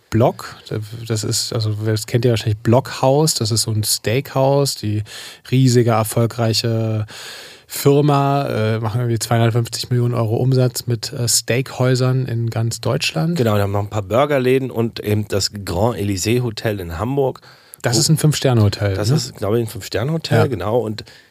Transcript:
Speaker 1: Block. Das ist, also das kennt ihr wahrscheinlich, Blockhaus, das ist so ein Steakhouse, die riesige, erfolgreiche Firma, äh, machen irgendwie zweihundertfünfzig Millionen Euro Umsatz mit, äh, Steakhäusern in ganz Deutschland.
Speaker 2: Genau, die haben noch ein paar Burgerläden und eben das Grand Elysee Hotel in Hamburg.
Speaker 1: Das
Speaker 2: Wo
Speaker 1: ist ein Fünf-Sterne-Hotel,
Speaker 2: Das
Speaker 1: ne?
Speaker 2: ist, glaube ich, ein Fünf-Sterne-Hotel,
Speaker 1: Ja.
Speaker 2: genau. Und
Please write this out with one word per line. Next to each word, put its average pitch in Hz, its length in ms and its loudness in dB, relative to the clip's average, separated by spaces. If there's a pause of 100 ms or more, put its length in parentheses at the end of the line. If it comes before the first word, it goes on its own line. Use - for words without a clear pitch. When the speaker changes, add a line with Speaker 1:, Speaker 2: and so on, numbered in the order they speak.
(120)
Speaker 1:
Block. 131 460 0 (500)
Das 110 160 -2
ist, 117 300 -4
also 110 200 0
das 107 320 -2
kennt 120 180 0
ihr 127 60 4
wahrscheinlich, 110 300 0
Blockhaus, 135 720 2
das 113 160 -2
ist 110 140 0
so 113 80 -4
ein 107 120 0
Steakhouse, 135 920 0
die 104 260 -4 (480)
riesige, 123 400 4
erfolgreiche 113 1160 0 (580)
Firma, 139 800 2
äh, 113 340 0
machen 113 220 -2
irgendwie 117 160 0
zweihundertfünfzig 117 720 0
Millionen 120 240 0
Euro 117 220 0
Umsatz 127 500 2
mit, 117 260 -4
äh, 120 160 -4
Steakhäusern 127 1000 0
in 117 240 -2
ganz 113 280 -2
Deutschland. 160 600 -2
Speaker 2:
Genau, 110 160 2
die 104 60 2
haben 101 100 0
noch 101 80 0
ein 101 100 -4
paar 107 140 -4
Burgerläden 131 640 2
und 117 300 -4
eben 107 300 0
das 101 200 -2 (160)
Grand 98 320 0
Elysee 101 440 0
Hotel 110 380 -4
in 85 200 -8
Hamburg. 131 420 -2 (400)
Speaker 1:
Das 123 140 0
Speaker 2:
Wo 156 60 2
Speaker 1:
ist 147 80 2
ein 156 80 4
Fünf-Sterne-Hotel, 110 760 2
Speaker 2:
Das 104 160 -2
Speaker 1:
ne? 143 60 4
Speaker 2:
ist, - 220 -4
glaube 101 200 0
ich, 117 80 0
ein 107 40 -8
Fünf-Sterne-Hotel, 117 680 -4
Speaker 1:
Ja. 113 80 4
Speaker 2:
genau. 107 340 -2
Und 107 260 -6 (260)